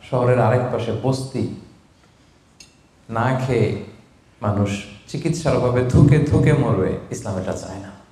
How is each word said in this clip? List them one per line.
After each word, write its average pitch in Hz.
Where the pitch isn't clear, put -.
শহরের 123
আরেক 117
পাশে 113
বস্তি, -
না 127
খেয়ে 107
মানুষ 101
চিকিৎসার -
অভাবে 123
ধুকে 143
ধুকে 151
মরবে। 110
ইসলাম 104
এটা 92
চায় 95
না। 95